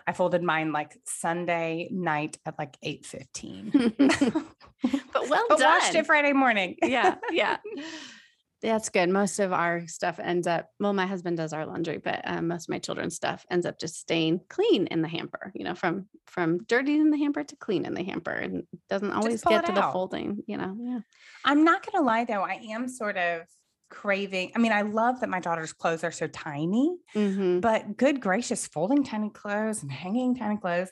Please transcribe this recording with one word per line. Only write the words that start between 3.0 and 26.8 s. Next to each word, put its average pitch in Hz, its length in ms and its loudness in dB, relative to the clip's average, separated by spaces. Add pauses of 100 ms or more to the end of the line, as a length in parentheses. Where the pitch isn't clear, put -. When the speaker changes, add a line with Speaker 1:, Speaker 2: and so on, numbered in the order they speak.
Speaker 1:
fifteen. - 680 -14
Speaker 2:
<laughs> 240 260 4 (1120)
But - 180 0
well 392 180 4
Speaker 1:
But 302 120 6
washed 330 320 6
Speaker 2:
done. 330 40 0
Speaker 1:
it 311 100 4
Friday 294 260 6
morning. 233 460 4
<laughs> - 40 0
Speaker 2:
Yeah, 254 340 4 (140)
yeah. 240 280 2 (1040)
That's 220 260 0
good. 180 220 4
Most 196 280 2
of 190 140 0
our 170 340 0
stuff 170 320 -4
ends 175 280 0
up, 170 240 0 (100)
well, 202 140 2
my 190 120 2
husband 180 300 -4
does 160 160 -4
our 156 140 -4
laundry, 170 320 -4
but, - 260 -4
um, 170 240 -2
most 175 160 -4
of - 60 -10
my - 80 -4
children's - 360 -6
stuff - 360 -4
ends 175 160 0
up - 120 -6
just - 180 -10
staying 165 520 0
clean 349 380 2
in 165 160 -2
the 156 60 -2
hamper, 180 460 -8
you 196 80 -10
know, 180 120 -6
from, 190 340 -4 (160)
from 175 400 -2
dirty 269 340 2
in 311 120 6
the 294 80 2
hamper 294 260 0
to - 120 -14
clean 196 280 -2
in - 80 -6
the 190 100 -4
hamper, 175 300 -6
and 170 300 -4 (260)
doesn't 196 220 -2
Speaker 1:
Just - 140 -4
Speaker 2:
always 226 180 -2
Speaker 1:
pull 339 100 0
Speaker 2:
get 339 120 4
Speaker 1:
it - 40 -4
Speaker 2:
to 339 60 0
the - 100 4
Speaker 1:
out. 143 80 -2
Speaker 2:
folding, 196 540 -4
you 208 100 -8
know? 190 240 -6
Yeah. 247 200 -6 (440)
Speaker 1:
I'm 294 200 6
not 359 220 4
gonna 392 180 2
lie, 233 200 2
though. 214 180 -2
I 180 120 -2 (160)
am 240 180 -6
sort 208 300 -6
of 170 240 0 (480)
craving, 190 680 -2
I - 20 4
mean, 226 140 4
I 208 100 4
love 220 380 0
that 208 80 -2
my 185 100 -2
daughter's 170 360 -4
clothes 165 280 -2
are 170 80 -2
so - 160 -4
tiny, 180 720 -2 (180)